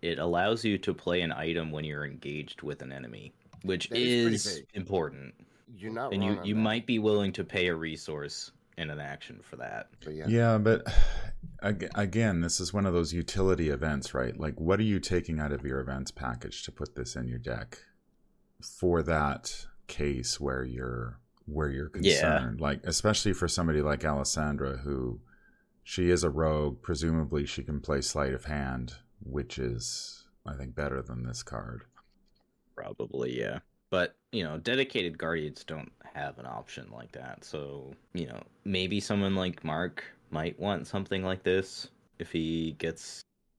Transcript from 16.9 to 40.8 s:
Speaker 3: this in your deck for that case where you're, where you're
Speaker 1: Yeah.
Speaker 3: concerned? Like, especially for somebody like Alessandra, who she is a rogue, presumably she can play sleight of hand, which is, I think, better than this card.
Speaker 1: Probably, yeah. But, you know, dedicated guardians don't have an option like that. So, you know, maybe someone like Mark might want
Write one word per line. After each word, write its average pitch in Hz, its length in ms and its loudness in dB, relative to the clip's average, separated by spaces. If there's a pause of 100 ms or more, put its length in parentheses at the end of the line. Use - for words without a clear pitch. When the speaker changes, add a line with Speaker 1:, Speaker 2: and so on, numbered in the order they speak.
Speaker 3:
this 60 220 -6
in 62 120 -4
your 60 100 -4
deck 58 400 -6 (840)
for 87 400 2
that 73 640 0 (220)
case 67 520 -2
where 65 240 -2
you're, 60 540 -6 (280)
where 76 240 0
you're 69 200 -4 (100)
Speaker 1:
Yeah. 87 200 8
Speaker 3:
concerned? 69 400 2
Like, 71 240 2
especially 104 480 2
for 87 160 2
somebody 78 340 2
like 73 220 2
Alessandra, 71 760 0
who 65 420 -4 (640)
she 87 280 2
is 87 140 6
a 80 60 4
rogue, 76 520 2
presumably 76 640 2
she - 160 -6
can 71 180 -4
play 69 200 0
sleight 67 340 0
of 62 100 -6
hand, 65 500 -4 (260)
which 67 380 -6
is, - 640 -6 (220)
I 71 80 -6
think, 67 200 -10
better 67 280 -4
than 60 220 -8
this 60 180 -8
card. 58 420 -10 (920)
Speaker 1:
Probably, 62 600 -6
yeah. 52 200 -4 (320)
But, - 260 2 (160)
you 107 120 -2
know, 78 140 -4
dedicated 117 580 0
guardians 80 480 -2
don't 78 260 -10 (240)
have 71 240 -6
an 64 80 -14
option 58 460 -12
like 58 200 -16
that. 64 320 -14
So, 71 500 -10 (180)
you 85 140 -4
know, 58 160 -12 (220)
maybe 95 360 0
someone 98 340 2
like 92 300 0
Mark 80 400 -2 (260)
might 78 300 -2
want 92 260 0